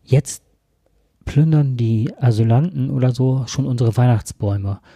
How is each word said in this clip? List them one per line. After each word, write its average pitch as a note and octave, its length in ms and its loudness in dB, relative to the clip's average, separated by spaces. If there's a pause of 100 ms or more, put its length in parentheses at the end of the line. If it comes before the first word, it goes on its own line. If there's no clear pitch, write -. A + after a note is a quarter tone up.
jetzt - 400 -2 (800)
plündern D3 520 2
die A2+ 440 0
Asylanten B2+ 680 0
oder B2+ 220 0
so C3 340 -2
schon C3 200 -4
unsere A#2+ 300 -2
Weihnachtsbäume. G2+ 840 0 (160)